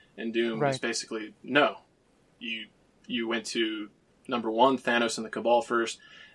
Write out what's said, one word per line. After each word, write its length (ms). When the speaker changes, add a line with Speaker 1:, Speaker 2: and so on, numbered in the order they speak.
Speaker 1:
And 160
Doom 260
is 20
Speaker 2:
Right. 200
Speaker 1:
basically, 640
"No. 360
You, 280
you 220
went 180
to, 440
number 240
one, 280
Thanos 380
and 100
the 40
Cabal 320
first, 360